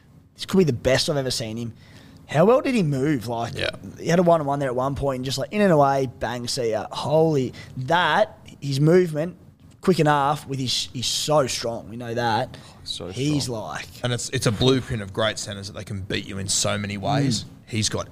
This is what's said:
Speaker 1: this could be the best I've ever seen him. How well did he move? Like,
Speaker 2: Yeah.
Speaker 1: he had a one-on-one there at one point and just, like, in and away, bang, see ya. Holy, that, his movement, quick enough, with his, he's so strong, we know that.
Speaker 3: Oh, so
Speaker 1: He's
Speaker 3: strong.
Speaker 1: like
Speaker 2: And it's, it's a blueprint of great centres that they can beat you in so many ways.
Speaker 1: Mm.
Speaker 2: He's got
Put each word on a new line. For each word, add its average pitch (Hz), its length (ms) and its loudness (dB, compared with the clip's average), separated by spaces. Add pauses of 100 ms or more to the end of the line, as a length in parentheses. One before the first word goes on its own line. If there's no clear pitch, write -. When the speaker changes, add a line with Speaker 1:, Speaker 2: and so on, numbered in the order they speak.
(340)
Speaker 1:
this - 120 -14
could - 120 4
be 190 60 8
the 143 100 4
best 127 360 2
I've 151 60 -2
ever 131 140 -2
seen 113 260 -6
him. 117 180 -8 (520)
How 156 180 4
well 247 160 6
did 269 140 0
he 220 80 2
move? 139 460 0
Like, 117 280 -4
Speaker 2:
Yeah. 95 140 -2 (300)
Speaker 1:
he 98 80 -4
had 165 100 4
a 185 40 6
one-on-one 156 360 4
there 139 100 0
at 123 80 -2
one 135 180 0
point 135 220 -2
and 127 80 -6
just, 131 140 -4
like, - 140 -6
in 208 80 0
and 196 120 6
away, 139 360 4 (120)
bang, 120 280 -4
see 120 220 -2
ya. 107 200 -2
Holy, 151 600 2 (260)
that, 165 600 2 (220)
his 139 200 -4
movement, 165 560 2 (440)
quick 185 200 2
enough, 147 480 2
with 135 100 -6
his, 127 340 -4
he's 123 140 -6
so 147 400 2
strong, 110 420 -6
we 107 80 -14
know 117 160 -10
that. 117 480 -2
Speaker 3:
Oh, - 220 -20
so - 260 -10
Speaker 1:
He's 135 360 -2
Speaker 3:
strong. 113 180 -6
Speaker 1:
like 78 240 -10 (160)
Speaker 2:
And 123 100 -2
it's, 120 180 -4
it's 123 160 -2
a 117 60 4
blueprint 123 500 2
of 95 100 -12
great 107 260 -2
centres 98 300 -10
that 107 100 -14
they 101 60 -12
can 98 160 -8
beat 101 260 -6
you 98 120 -10
in 95 100 -6
so 104 280 0
many 101 220 -6
ways. 107 460 0
Speaker 1:
Mm. - 40 -16 (200)
Speaker 2:
He's 110 200 -2
got 92 240 -4